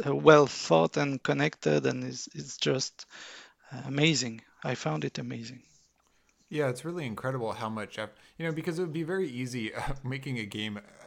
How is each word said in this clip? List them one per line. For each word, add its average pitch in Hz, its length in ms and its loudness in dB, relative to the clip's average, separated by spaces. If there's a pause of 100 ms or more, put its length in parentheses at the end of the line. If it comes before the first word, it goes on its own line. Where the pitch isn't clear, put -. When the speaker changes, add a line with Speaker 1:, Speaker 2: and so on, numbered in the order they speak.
Speaker 1:
uh, 139 100 2
well 147 320 10
thought 165 500 2
and 143 240 -2
connected, 147 640 0
and 127 180 0
is, 127 300 -10
is 147 240 -10
just, - 480 -2 (640)
uh, 135 140 -12
amazing. 135 560 2 (220)
I 131 120 -2
found 156 300 -2
it 139 140 -6
amazing. 120 440 -10 (840)
Speaker 2:
Yeah, 147 200 0
it's 127 140 -6
really 170 220 -6
incredible 117 480 -4
how 110 160 -6
much 110 300 -8
eff-, 104 100 -6 (280)
you 165 80 -6
know, 165 60 -2
because 160 280 -4
it - 20 0
would 170 120 -4
be 165 100 -2
very 180 260 -2
easy, 120 440 -4
<laughs> - 20 -8
uh, - 180 -2 (100)
making 135 360 -6
a 107 60 -4
game 104 340 -6 (280)